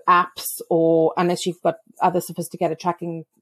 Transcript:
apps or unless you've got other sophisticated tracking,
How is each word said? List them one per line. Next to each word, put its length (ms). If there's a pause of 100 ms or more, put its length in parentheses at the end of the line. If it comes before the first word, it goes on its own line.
apps 360 (260)
or 460
unless 280
you've 180
got 140 (240)
other 200
sophisticated 580
tracking, 460 (180)